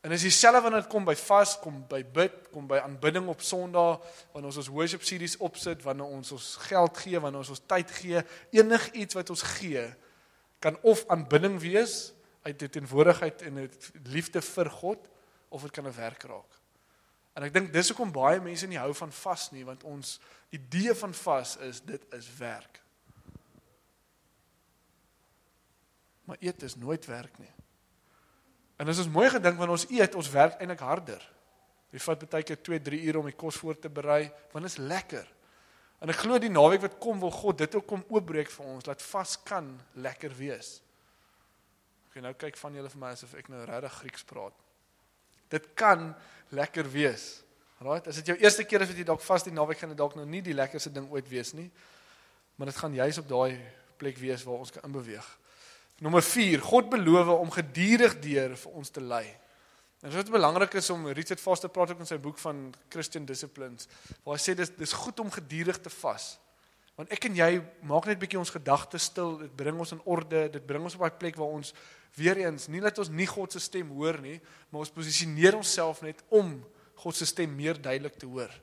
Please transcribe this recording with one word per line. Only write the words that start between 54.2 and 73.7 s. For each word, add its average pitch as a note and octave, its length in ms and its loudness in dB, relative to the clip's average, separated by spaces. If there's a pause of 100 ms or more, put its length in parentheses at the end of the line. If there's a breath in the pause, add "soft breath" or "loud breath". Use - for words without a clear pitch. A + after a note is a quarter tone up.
waar B2 160 -6
ons - 100 -16
kan - 160 -14
inbeweeg. A2+ 400 -10 (720 loud breath)
Nommer E3 240 6
vier, F#3+ 380 4
God A#3+ 260 8
beloof F3 460 8
om E3 180 0
gedurig F#3+ 720 6
deur C3+ 340 0
vir D#3+ 200 -16
ons C#3 120 -12
te C#3+ 120 -10
lei. A#2 240 -4 (760 soft breath)
En C#3+ 80 -14
so E3 80 -4
wat G3+ 160 -4
belangrik F#3 460 4
is - 100 -4
om, E3+ 140 -4 (100)
Richard E3 240 -6
Foster F#3 320 -2
praat F3+ 220 0
ook E3+ 100 -12
in D#3 60 -12
sy D#3+ 100 -6
boek D3 240 -10
van C#3+ 220 -6 (260)
Christian D#3 380 -10
Disciplines, C3 580 -12 (380 loud breath)
waar D3 100 -4
hy D3 80 -4
sê, F#3 160 0
dis, F3 160 -2
dis D#3 240 -6
goed A3+ 240 -8
om G3+ 80 -6
gedurig E3+ 480 -4
te - 160 -16
vas. - 380 -6 (640 soft breath)
Want D#3 160 -8
ek A#3+ 140 -4
en F3+ 100 -2
jy E3+ 140 8 (340)
maak E3 240 2
net G3 80 0
bietjie F#3 220 -4
ons E3+ 100 -6
gedagtes C#3+ 600 0
stil, E3+ 320 -4
dit C3 180 -18
bring D#3 160 -4
ons E3 160 -8
in D#3+ 160 -16
orde, D#3+ 460 0
dit C3+ 100 -12
bring C#3+ 160 -4
ons F3 160 -10
op F3+ 80 0
daai E3 160 -4
plek E3 160 -6
waar D3+ 160 -4
ons, D3 160 -10 (480 loud breath)
weer F#3 240 4
eens, D#3 260 -4
nie E3+ 140 -6
dat G#3 160 0
ons E3+ 160 -4
nie F3+ 160 0
God F#3+ 240 -8
se F3 80 -8
stem D#3+ 320 -8